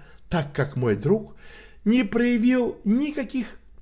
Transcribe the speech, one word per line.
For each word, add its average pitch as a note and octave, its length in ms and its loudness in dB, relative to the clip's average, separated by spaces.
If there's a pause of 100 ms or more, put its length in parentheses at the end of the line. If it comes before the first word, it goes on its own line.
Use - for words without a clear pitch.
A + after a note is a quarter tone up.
(300)
так D#3+ 240 -2
как C#3 220 -4
мой A#2+ 200 2
друг — F#3 400 0 (500)
не A#3+ 180 4
проявил A#3+ 800 2
никаких B3+ 760 -2 (220)